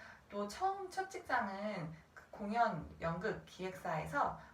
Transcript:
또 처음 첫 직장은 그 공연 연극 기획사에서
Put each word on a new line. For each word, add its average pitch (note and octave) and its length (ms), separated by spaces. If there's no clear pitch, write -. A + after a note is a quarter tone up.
또 G3+ 180
처음 F#4+ 420
첫 F#4+ 200
직장은 G3+ 840
그 - 180
공연 G#3 580
연극 E3 460
기획사에서 F#3 920